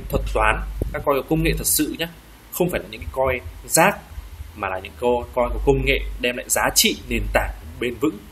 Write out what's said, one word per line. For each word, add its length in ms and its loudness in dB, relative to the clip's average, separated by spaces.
thuật 140 0
toán, 280 4
các 120 -6
coin 120 4
có 120 -2
công 140 4
nghệ 140 4
thật 100 -4
sự 320 2
nhé. 80 -2
Không 180 2
phải 100 -2
là 120 -6
những 100 -14
cái 100 -10
coin 320 0
rác, 320 6
mà 140 -4
là 100 -4
những 200 -10
coin, 240 2
coin 160 2
có 160 -4
công 200 4
nghệ 140 2
đem 160 0
lại 120 -8
giá 260 4
trị 220 4
nền 140 0
tảng 180 2
bền 160 -2
vững 220 0